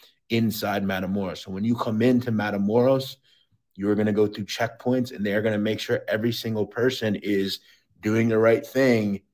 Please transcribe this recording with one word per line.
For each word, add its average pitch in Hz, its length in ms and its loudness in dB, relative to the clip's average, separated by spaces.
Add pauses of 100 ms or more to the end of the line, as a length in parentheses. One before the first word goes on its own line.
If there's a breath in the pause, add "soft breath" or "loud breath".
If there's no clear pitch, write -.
(300 soft breath)
inside 104 540 0
Matamoros. 95 540 -4
So - 140 -14
when 98 120 -6
you 117 120 0
come 110 260 -2
into 123 280 4
Matamoros, 110 840 2 (600)
you're 101 200 0
gonna 104 160 2
go 104 160 2
through 104 180 -6
checkpoints, 123 720 -4
and 101 100 -6
they're 104 160 0
gonna 110 160 0
make 104 220 -2
sure - 300 -4
every 117 240 0
single 110 340 -4
person 117 480 0
is 98 440 -2 (420 soft breath)
doing 113 260 2
the 113 100 2
right 113 300 4
thing 113 540 2 (120)